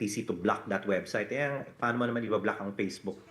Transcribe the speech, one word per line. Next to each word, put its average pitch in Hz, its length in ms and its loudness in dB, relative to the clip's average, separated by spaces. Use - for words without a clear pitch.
T 104 80 0
C - 160 -2
to - 80 0
block 95 320 0
that 98 240 0
website. 98 400 0
Eh, 139 320 -2
paano 120 240 2
mo 120 80 2
naman 117 160 0
ibablock 104 320 2
ang 101 160 -4
Facebook? 98 580 -4